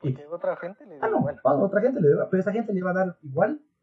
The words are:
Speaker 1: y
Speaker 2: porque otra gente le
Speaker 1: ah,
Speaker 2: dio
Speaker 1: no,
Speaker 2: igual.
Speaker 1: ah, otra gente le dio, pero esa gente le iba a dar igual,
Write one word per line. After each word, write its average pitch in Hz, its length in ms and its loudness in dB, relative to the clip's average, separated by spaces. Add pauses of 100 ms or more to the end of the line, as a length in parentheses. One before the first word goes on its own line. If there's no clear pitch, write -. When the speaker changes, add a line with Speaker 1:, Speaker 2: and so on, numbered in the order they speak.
Speaker 1:
y 135 100 -2
Speaker 2:
porque 147 160 -12
otra 170 300 -4
gente 196 280 -14
le 285 140 -20
Speaker 1:
ah, - 80 -2
Speaker 2:
dio - 40 0
Speaker 1:
no, 381 80 0
Speaker 2:
igual. - 240 -4
Speaker 1:
ah, 139 120 4
otra 196 260 2
gente 254 200 2
le 147 80 6
dio, 131 200 4
pero 185 120 2
esa 202 100 -2
gente 220 220 -2
le 185 60 0
iba 185 120 -2
a - 20 -2
dar 185 300 0
igual, 175 380 0 (220)